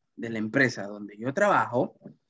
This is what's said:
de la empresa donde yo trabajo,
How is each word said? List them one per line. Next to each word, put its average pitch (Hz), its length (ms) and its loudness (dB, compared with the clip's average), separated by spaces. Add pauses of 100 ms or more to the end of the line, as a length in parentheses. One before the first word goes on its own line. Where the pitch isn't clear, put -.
(160)
de 113 140 -8
la 113 80 -4
empresa 110 480 0
donde 104 320 -12
yo 123 160 -4
trabajo, 143 640 2 (320)